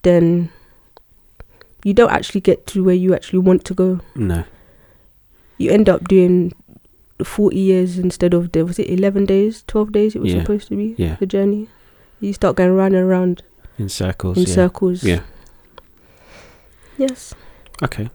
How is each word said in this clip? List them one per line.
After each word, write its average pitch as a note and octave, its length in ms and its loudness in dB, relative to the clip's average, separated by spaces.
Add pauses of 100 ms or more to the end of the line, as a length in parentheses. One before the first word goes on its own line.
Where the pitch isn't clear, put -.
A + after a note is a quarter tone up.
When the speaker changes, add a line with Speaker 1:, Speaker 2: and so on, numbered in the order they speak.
Speaker 1:
then E3+ 480 2 (1300)
you G3+ 100 0
don't A#3 200 4
actually - 300 -4
get - 260 0
to F#3+ 160 -2
where F#3 100 4
you F#3 200 2
actually - 260 -2
want F#3 240 2
to F#3 100 -10
go. F#3 260 0 (140)
Speaker 2:
No. F2 300 -2 (1120)
Speaker 1:
You C#3 140 0
end G#3 160 4
up F3+ 180 0
doing F3+ 460 4 (720)
forty - 340 0
years F#3 400 0
instead F3+ 340 0
of, F3 200 0
the, D#3+ 120 0
was F3 140 -6
it - 100 -4
eleven G3 380 0
days, G3 400 0
twelve G#3+ 260 -2
days G#3+ 220 0
it A3 80 -6
was F3+ 100 0
Speaker 2:
Yeah. F3+ 80 0
Speaker 1:
supposed G3+ 280 -4
to G#3 80 -6
be, G#3+ 200 -6
Speaker 2:
Yeah. E3+ 200 -2
Speaker 1:
the G3 100 -4
journey. G3+ 420 -2 (520)
You G3+ 120 -6
start G3 240 -2
going F3+ 180 2
round F#3+ 200 2
and F#3 140 2
round. F3+ 340 0 (340)
Speaker 2:
In G2+ 120 -6
circles, F#2 480 -4
Speaker 1:
In F3+ 80 2
Speaker 2:
yeah. F3+ 100 -2
Speaker 1:
circles. F3+ 480 0
Speaker 2:
Yeah. F2 180 0 (1800)
Speaker 1:
Yes. C4 360 -6 (480)
Speaker 2:
Okay. A2+ 320 -6